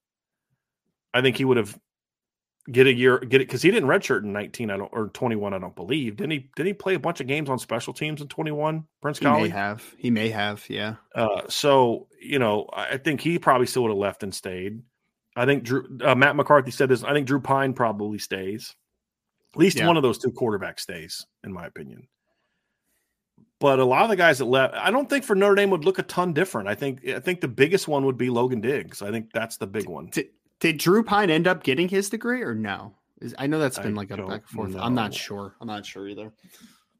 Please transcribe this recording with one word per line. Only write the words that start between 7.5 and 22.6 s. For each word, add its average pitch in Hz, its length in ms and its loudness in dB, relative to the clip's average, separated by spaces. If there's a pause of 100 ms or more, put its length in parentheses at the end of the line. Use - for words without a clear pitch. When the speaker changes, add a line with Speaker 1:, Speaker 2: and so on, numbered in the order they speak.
Speaker 1:
special 113 340 -6
teams 151 280 -8
in 147 60 -14
twenty-one, 156 580 -4 (160)
Prince 147 180 -6
Speaker 2:
He - 60 -2
may 143 60 6
Speaker 1:
Collie? 147 180 2
Speaker 2:
have. 101 480 -6
He 123 140 0
may 110 180 2
have, 104 400 -4
yeah. 107 260 -6 (200)
Speaker 1:
Uh, 107 340 0
so, 131 580 4 (140)
you 135 180 -2
know, 107 340 2
I, - 160 -6
I 135 80 -4
think 135 240 -2
he 170 180 0
probably 127 280 4
still 127 160 0
would 113 60 2
have 104 80 0
left 98 260 -2
and 95 100 -8
stayed. 98 480 -10 (540)
I 123 100 0
think - 180 2
Drew, 131 400 -4
uh, 135 100 6
Matt 139 220 6
McCarthy 139 360 4
said 131 180 2
this, 117 140 4
I 117 100 0
think 147 120 2
Drew 135 140 2
Pine 135 340 0
probably 104 460 -2
stays. 98 560 -8 (800)
At - 60 -12
least 175 180 6
Speaker 2:
Yeah. 113 100 2
Speaker 1:
one 170 100 6
of 147 60 2
those 120 140 4
two - 140 -2
quarterbacks 98 500 -4
stays, - 440 -12 (180)
in 101 100 -12
my 87 120 -12
opinion. 69 420 -18 (1500)